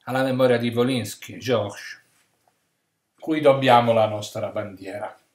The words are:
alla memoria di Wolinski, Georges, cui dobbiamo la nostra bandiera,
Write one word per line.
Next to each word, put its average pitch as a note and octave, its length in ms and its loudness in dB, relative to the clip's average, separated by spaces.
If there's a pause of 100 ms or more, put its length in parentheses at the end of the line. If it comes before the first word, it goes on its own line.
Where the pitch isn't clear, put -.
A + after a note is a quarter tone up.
alla C3 220 -2
memoria B2+ 340 2
di A#2 120 -2
Wolinski, A#2 680 -4
Georges, G#2 640 -4 (1200)
cui D#3 200 -4
dobbiamo B2+ 520 6
la A2 160 4
nostra G#2 400 -8
bandiera, G2 680 -12 (180)